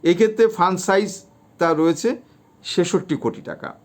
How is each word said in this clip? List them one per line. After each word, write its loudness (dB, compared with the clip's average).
এক্ষেত্রে 4
ফান্ড 0
সাইজ -2
তা 2
রয়েছে 0
ছেষট্টি -2
কোটি -4
টাকা। -12